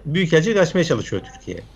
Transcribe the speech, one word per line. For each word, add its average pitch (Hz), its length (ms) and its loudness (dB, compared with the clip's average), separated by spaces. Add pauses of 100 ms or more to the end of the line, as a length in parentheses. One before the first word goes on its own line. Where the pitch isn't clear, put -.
büyükelçilik 170 520 2
açmaya 175 260 2
çalışıyor 101 380 -2 (120)
Türkiye. - 240 -14 (180)